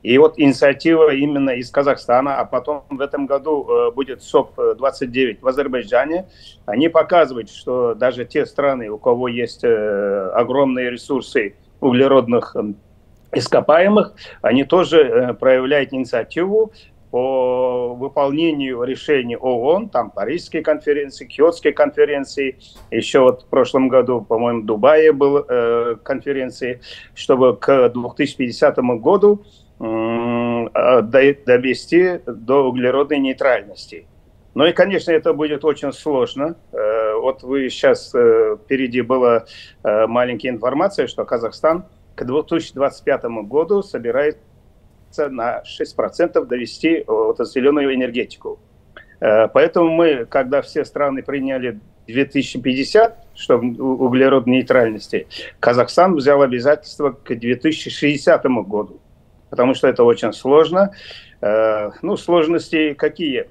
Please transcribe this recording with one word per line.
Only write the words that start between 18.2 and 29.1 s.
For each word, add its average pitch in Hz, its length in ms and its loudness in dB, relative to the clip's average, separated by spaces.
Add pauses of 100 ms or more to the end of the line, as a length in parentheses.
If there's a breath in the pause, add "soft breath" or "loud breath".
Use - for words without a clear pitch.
решений 127 520 -2
оон, 131 540 -2
там, 113 220 -4
Парижской 151 500 -6
конференции, 143 640 -4
Киотской 151 460 0
конференции. 143 840 -2 (320 loud breath)
Ещё 117 340 2
вот 127 180 2
в - 60 -20
прошлом 131 420 2
году, 123 320 2
по-моему, 117 400 -2
в - 20 -12
Дубае 143 480 4
был, 143 340 2
э, 117 560 0
конференции, 131 800 -8 (320 loud breath)
чтобы 127 460 2
к 127 320 4
двух 123 260 -8
тысячи 139 220 -6
пятидесятому 123 600 0
году 202 460 2 (360 soft breath)